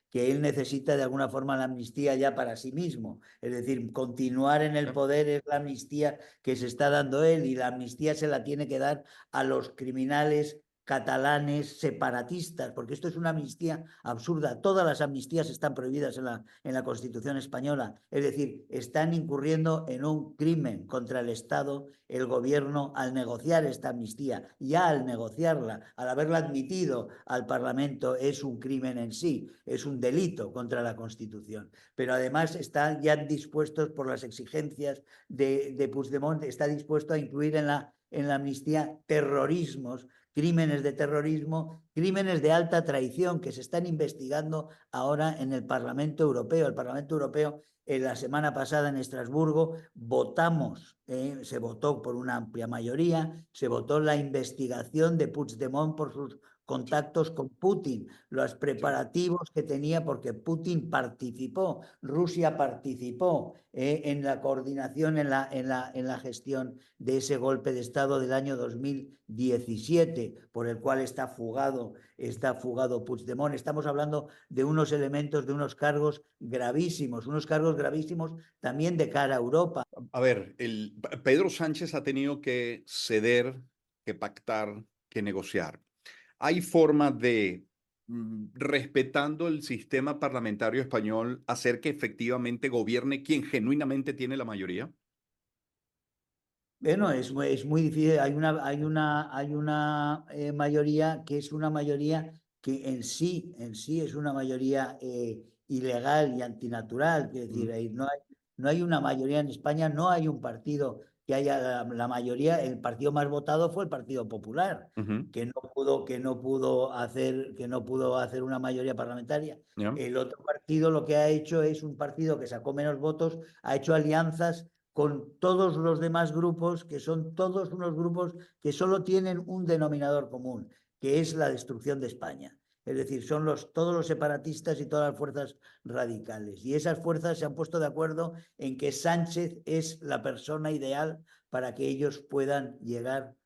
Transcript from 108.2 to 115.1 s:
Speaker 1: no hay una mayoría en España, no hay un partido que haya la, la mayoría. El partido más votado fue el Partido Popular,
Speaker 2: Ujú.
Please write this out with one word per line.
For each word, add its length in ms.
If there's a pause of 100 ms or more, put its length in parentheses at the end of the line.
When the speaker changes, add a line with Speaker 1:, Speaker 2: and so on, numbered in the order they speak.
Speaker 1:
no 140
hay 120
una 200
mayoría 400
en 80
España, 400
no 200
hay 200
un 100
partido 600 (240)
que 100
haya 240
la, 240
la 240
mayoría. 560
El 160
partido 320
más 180
votado 420
fue 120
el 60
Partido 380
Popular, 680
Speaker 2:
Ujú. 340